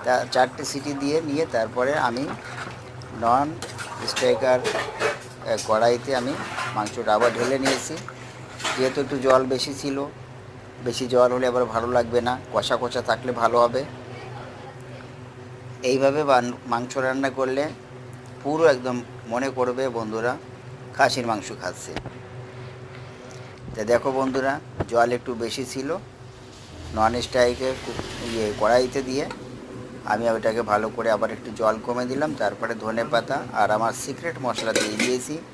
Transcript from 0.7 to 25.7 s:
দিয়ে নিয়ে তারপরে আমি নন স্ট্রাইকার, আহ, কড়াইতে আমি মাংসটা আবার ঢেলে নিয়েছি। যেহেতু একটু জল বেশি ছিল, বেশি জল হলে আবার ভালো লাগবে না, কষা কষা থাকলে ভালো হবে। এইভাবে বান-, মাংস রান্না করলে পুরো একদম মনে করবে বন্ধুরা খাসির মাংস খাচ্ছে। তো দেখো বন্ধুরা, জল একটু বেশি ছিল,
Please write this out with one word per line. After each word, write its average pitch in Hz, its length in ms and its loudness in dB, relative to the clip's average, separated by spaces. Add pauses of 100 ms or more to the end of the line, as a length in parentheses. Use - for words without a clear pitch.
দিয়ে 139 280 2
নিয়ে 156 320 0
তারপরে 123 420 2
আমি 135 340 0 (920)
নন 135 340 4 (540)
স্ট্রাইকার, 127 520 4
আহ, - 960 -2 (100)
কড়াইতে 120 500 4
আমি 127 180 -2 (400)
মাংসটা 107 400 0
আবার 117 180 6
ঢেলে 120 260 0
নিয়েছি। 135 380 0 (840)
যেহেতু 131 220 2
একটু 139 180 -2
জল 131 260 6
বেশি 127 300 -2
ছিল, 139 320 -4 (760)
বেশি 123 220 -2
জল 123 260 8
হলে 127 140 2
আবার 123 180 4
ভালো 113 240 0
লাগবে 120 320 4
না, 123 200 0 (120)
কষা 110 280 2
কষা 123 220 -2
থাকলে 120 300 0
ভালো 117 280 4
হবে। 123 240 4 (2000)
এইভাবে 135 420 4
বান-, 123 280 6 (140)
মাংস 123 300 -2
রান্না 131 340 0
করলে 131 380 0 (720)
পুরো 156 220 2
একদম 127 360 4 (260)
মনে 127 240 0
করবে 127 380 0
বন্ধুরা 113 480 -2 (580)
খাসির 127 320 4
মাংস 110 260 -2 (100)
খাচ্ছে। 90 300 -8 (1800)
তো 107 100 -4
দেখো 120 280 4
বন্ধুরা, 135 480 0 (280)
জল 117 240 4
একটু 123 220 -2
বেশি 117 320 -4
ছিল, 139 300 -4 (1000)